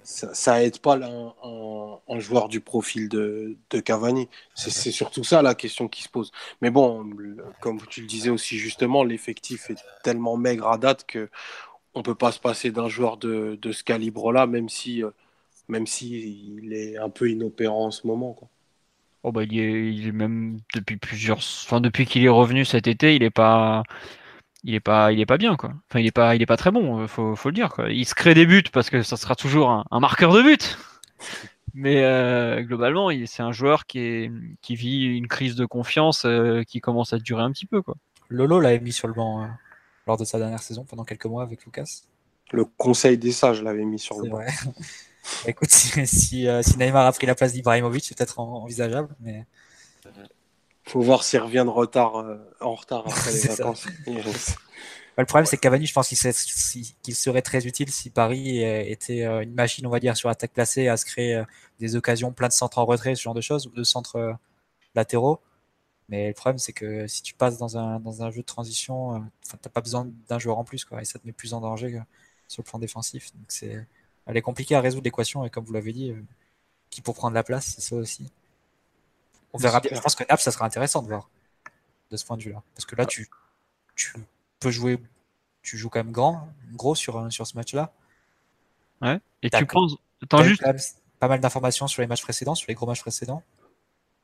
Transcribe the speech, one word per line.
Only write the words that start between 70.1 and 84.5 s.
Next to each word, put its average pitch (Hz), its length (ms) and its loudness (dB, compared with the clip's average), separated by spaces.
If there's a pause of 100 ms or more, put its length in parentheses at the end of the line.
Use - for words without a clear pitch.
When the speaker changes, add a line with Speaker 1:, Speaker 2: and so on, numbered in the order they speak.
Speaker 2:
d'un 120 80 -4
joueur 117 220 -4
en 120 40 -10
plus, 127 220 -14
quoi, 113 160 -14
et 107 40 -14
ça - 120 -12
te - 80 -20
met 117 80 -14
plus 117 220 -12
en 117 60 -10
danger 113 320 -8
que 117 40 -10 (500)
sur - 140 -14
le - 80 -18
plan 117 80 -14
défensif. 113 560 -12
Donc 110 140 -20
c'est, 110 400 -12 (400)
elle 117 100 -4
est 113 60 0
compliquée 143 320 -4
à 131 60 6
résoudre 131 240 -2
l'équation, 123 400 -4
et 113 40 -8
comme 113 160 -10
vous 113 80 -12
l'avez 110 200 -6
dit, 127 180 -8
euh, 110 100 -12 (680)
qui - 100 -18
pour 120 140 -6
prendre 117 180 -4
la 113 100 0
place, 131 320 -6
c'est - 60 -16
ça - 140 -8
aussi. 117 340 -10 (1200)
On 123 40 -12
verra 120 220 4
bien. 135 100 -2
Speaker 1:
J'espère. 131 80 -6
Speaker 2:
Je 113 60 -8
pense 147 120 2
que 165 140 -8
Naples, - 140 4
ça - 80 2
sera - 140 -4
intéressant 135 360 -2
de 110 60 -14
voir 104 220 -10 (800)
de 110 60 -10
ce - 80 -10
point 120 120 -8
de 110 60 -14
vue-là, 107 180 -14 (140)
parce - 100 -14
que - 100 -16
là, 123 80 0
Speaker 3:
Ah. - 40 0
Speaker 2:
tu, - 200 -8 (680)
tu - 180 -6 (460)